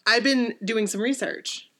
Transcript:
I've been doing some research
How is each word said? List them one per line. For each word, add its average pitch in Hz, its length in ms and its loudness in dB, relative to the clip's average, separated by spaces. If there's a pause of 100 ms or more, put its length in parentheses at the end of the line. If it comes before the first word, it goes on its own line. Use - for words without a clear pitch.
I've 240 180 4
been 247 400 2
doing 214 240 0
some 202 140 -4
research - 680 -6 (100)